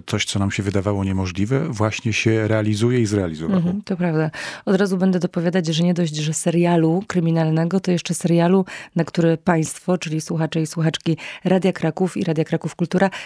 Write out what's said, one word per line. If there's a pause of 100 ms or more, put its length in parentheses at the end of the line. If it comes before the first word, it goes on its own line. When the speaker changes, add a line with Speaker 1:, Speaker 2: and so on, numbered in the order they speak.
Speaker 1:
coś,
co
nam
się
wydawało
niemożliwe,
właśnie
się
realizuje
i
zrealizowało.
Speaker 2:
Mhm,
to
prawda. (340)
Od
razu
będę
dopowiadać,
że
nie
dość,
że
serialu
kryminalnego,
to
jeszcze
serialu, (300)
na
który
państwo,
czyli
słuchacze
i
słuchaczki (260)
Radia
Kraków
i
Radia
Kraków
Kultura, (160)